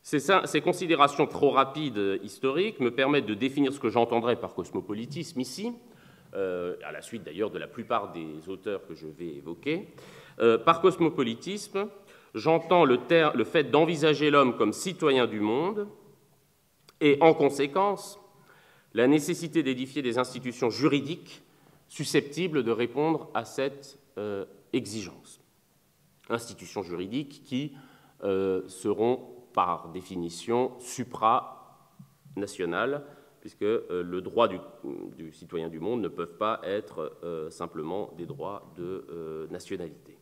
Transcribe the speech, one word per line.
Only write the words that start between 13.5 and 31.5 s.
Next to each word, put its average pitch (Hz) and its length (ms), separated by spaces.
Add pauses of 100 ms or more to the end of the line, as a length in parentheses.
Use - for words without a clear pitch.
d'envisager 151 680
l'homme 135 260
comme 107 160
citoyen 135 540
du 107 140
monde 170 460 (1120)
et, 143 200
en 160 140
conséquence, 147 840 (760)
la 117 120
nécessité 156 560
d'édifier 131 400
des 120 160
institutions 120 520
juridiques 143 720 (460)
susceptibles 151 760
de 113 80
répondre 139 640
à 113 100
cette, - 540 (200)
euh, 101 280 (260)
exigence. 104 680 (880)
Institutions 104 540
juridiques 95 600
qui, 143 320 (480)
euh, 95 420
seront, 113 600 (240)
par 85 380
définition, 92 880
supranationales, - 2250 (360)